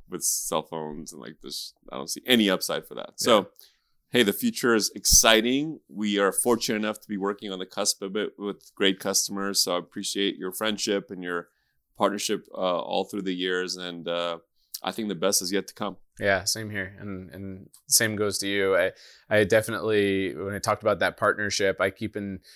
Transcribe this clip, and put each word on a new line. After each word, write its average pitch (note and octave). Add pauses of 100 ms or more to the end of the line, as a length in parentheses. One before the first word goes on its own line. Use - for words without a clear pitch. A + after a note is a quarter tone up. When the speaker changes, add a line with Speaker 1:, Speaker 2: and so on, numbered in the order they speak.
Speaker 1:
with F2+
cell -
phones D#2
and, D2+
like, A#1
this. - (160)
I C2
don't C2+
see -
any A2+
upside F2
for -
that. -
Speaker 2:
Yeah. -
Speaker 1:
So, G#2+ (600)
hey, B2
the G2+
future A#2
is G2
exciting. A#2+
We G2+
are G2
fortunate A#2
enough G#2+
to -
be G#2
working G2+
on F#2
the F#2
cusp -
of G2
it G#2
with G2+
great G2
customers. G2
So F2+
I F2
appreciate G2
your F#2
friendship G#2
and F#2
your F2 (480)
partnership, G2+
uh, - (240)
all F#2+
through G2+
the F#2
years. F2+
And, F2
uh, E2+ (440)
I -
think A2
the G2
best F#2+
is F2+
yet G2
to -
come. G2 (220)
Speaker 2:
Yeah, G2
same A2
here. G2
And, F#2+
and F#2+ (160)
same G#2+
goes G2+
to G2+
you. G2
I, F2+ (380)
I G#2+
definitely, G2+
when F#2+
I G2
talked G#2
about G#2
that F2+
partnership, G2+
I G2
keep -
in, G2 (160)